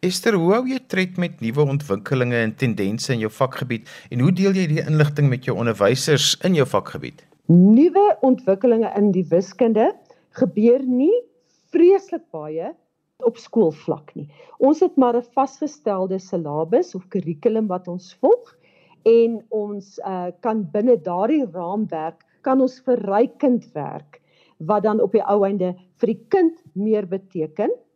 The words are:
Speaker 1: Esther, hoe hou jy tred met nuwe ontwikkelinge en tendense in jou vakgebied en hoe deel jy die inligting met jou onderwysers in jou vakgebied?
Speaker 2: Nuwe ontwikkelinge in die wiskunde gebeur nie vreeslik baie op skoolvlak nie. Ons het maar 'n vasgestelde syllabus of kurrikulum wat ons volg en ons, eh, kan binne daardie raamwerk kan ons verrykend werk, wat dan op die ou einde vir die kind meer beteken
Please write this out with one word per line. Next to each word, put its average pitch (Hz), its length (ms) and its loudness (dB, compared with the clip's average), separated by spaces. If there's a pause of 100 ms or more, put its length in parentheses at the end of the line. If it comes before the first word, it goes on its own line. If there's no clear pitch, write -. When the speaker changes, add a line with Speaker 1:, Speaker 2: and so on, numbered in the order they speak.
Speaker 1:
Esther, 185 320 -2
hoe 175 200 2
hou 254 140 -2
jy 262 200 -6
tred 185 300 -4
met 170 240 -6
nuwe 120 240 0
ontwikkelinge 123 680 -2
en 110 200 -2
tendense 107 580 -2
in 117 60 -4
jou 110 100 -4
vakgebied 123 580 -4 (240)
en 127 80 -6
hoe 139 120 4
deel 190 220 2
jy 190 140 0
die 151 180 -2
inligting 147 440 2
met 123 160 -4
jou 120 120 -2
onderwysers 117 880 0
in 185 100 2
jou 147 120 2
vakgebied? - 580 -6 (240)
Speaker 2:
Nuwe 269 760 6
ontwikkelinge 226 760 2
in 208 140 2
die 180 180 0
wiskunde 220 640 2 (380)
gebeur 233 520 2
nie 269 380 2 (520)
vreeslik 349 580 2
baie 160 440 -10 (480)
op 233 140 0
skoolvlak - 760 -2
nie. 147 120 -14 (320)
Ons 302 200 2
het 359 180 0
maar 240 180 2
'n 240 180 -2
vasgestelde 202 840 -4
syllabus 170 760 -4
of 185 140 -12
kurrikulum 208 580 -4
wat 185 200 -6
ons 180 340 -14
volg 466 340 0 (500)
en 233 440 2
ons, 208 500 -8
eh, 180 320 -8 (100)
kan 220 300 -4
binne 226 300 2
daardie 220 440 -2
raamwerk 175 760 -8 (200)
kan 262 200 0
ons 254 200 -2
verrykend 240 920 -2
werk, - 480 -12 (380)
wat 196 240 -2
dan 214 180 0
op 196 100 -2
die 220 120 0
ou 202 200 0
einde 185 320 -2 (220)
vir - 100 -2
die 226 220 -6
kind 330 320 2 (140)
meer 208 320 -2
beteken 190 640 -6 (240)